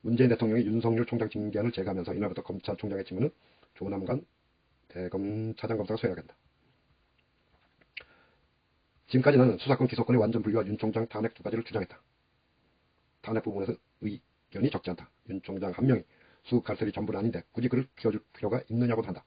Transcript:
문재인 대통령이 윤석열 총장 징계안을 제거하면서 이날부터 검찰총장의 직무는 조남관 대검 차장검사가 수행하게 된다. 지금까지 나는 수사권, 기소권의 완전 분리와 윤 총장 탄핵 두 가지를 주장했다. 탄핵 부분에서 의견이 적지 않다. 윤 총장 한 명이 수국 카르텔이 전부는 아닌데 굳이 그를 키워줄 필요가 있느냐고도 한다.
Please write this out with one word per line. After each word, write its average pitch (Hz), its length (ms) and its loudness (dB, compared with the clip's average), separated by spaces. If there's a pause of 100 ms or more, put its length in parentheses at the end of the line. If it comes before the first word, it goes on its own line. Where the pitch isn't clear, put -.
문재인 120 280 6
대통령이 113 360 4
윤석열 113 400 2
총장 113 240 -2
징계안을 104 420 -2
제거하면서 95 420 -2
이날부터 101 300 -2
검찰총장의 98 640 -6
직무는 107 260 -2 (440)
조남관 101 500 -4 (640)
대검 98 680 -4
차장검사가 107 420 -4
수행하게 - 240 -2
된다. - 140 -20 (2750)
지금까지 131 300 6
나는 123 200 8
수사권, 131 300 2
기소권의 123 320 2
완전 110 220 2
분리와 104 240 2
윤 104 120 -4
총장 110 300 0
탄핵 107 260 -2
두 - 100 -20
가지를 113 200 -2
주장했다. - 380 -6 (1200)
탄핵 110 220 -2
부분에서 98 300 -4 (280)
의견이 - 680 -4
적지 92 200 -6
않다. - 200 -8 (200)
윤 98 120 -6
총장 95 300 -6
한 107 140 -2
명이 131 160 4 (420)
수국 120 200 0
카르텔이 104 280 -4
전부는 95 280 -4
아닌데 107 320 -2
굳이 123 180 -2
그를 131 260 0
키워줄 107 260 -2 (120)
필요가 107 360 -2
있느냐고도 113 380 0
한다. 90 200 -8